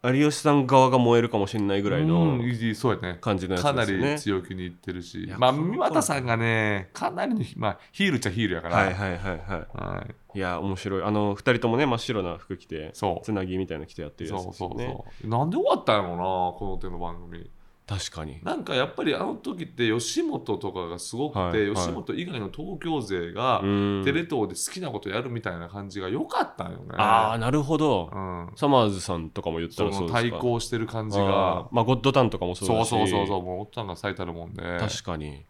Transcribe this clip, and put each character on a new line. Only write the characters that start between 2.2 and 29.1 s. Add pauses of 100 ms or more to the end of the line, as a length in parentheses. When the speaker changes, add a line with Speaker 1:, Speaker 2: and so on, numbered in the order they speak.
Speaker 2:
う
ん、
い
い、
そ
う
や
ね。
Speaker 1:
感
じ
の
や
つ
で (160)
す
よ
ね。
Speaker 2:
か
な
り
強
気
に
言
っ
て
る
し。
Speaker 1:
い
や、
Speaker 2:
ま
あ、
Speaker 1:
こ
の
頃
Speaker 2:
三
股
さ
ん
が
ね、
か
な
り
の
ヒ-、
ま
あ、 (120)
ヒ
ー
ル
っ
ち
ゃ
ヒ
ー
ル
や
か
ら。
Speaker 1:
は
い
は
い
は
い
は
い。
Speaker 2:
は
い。
Speaker 1:
い
や、
面
白
い。
あ
の、
二
人
と
も
ね、
真
っ
白
な
服
着
て、
Speaker 2:
そ
う。
Speaker 1:
つ
な
ぎ
み
た
い
な
着
た
や
つ
で
す
よ
ね。
Speaker 2:
そ
う
そ
う
そ (200)
う。
な
ん
で
終
わ
っ
た
ん
や
ろ
う
な、 (320)
こ
の
手
の
番
組。 (380)
Speaker 1:
確
か
に。
Speaker 2:
な
ん
か
や
っ
ぱ
り
あ
の
時
っ
て
吉
本
と
か
が
す
ご
く
て、
Speaker 1:
は
い
は
い。
Speaker 2:
吉
本
以
外
の
東
京
勢
が
Speaker 1:
う
ん。
Speaker 2:
テ
レ
東
で
好
き
な
こ
と
や
る
み
た
い
な
感
じ
が
良
か
っ
た
ん
よ
ね。 (140)
Speaker 1:
あ
ー、
な
る
ほ
ど。
Speaker 2:
う
ん。
Speaker 1:
さ
ま
ぁ
ず
さ